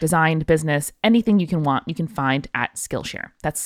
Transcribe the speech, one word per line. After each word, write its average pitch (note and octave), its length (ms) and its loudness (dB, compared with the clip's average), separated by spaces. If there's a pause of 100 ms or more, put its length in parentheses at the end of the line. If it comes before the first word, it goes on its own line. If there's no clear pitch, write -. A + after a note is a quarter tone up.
Design, D#3+ 400 2
business, D#3 520 0 (120)
anything A3 340 4
you F3 100 2
can E3 140 0
want, C#3 240 0
you E3 80 -6
can E3 140 -4
find C3+ 460 -2
at - 200 -4
Skillshare. - 560 -10 (120)
That's D3+ 240 -4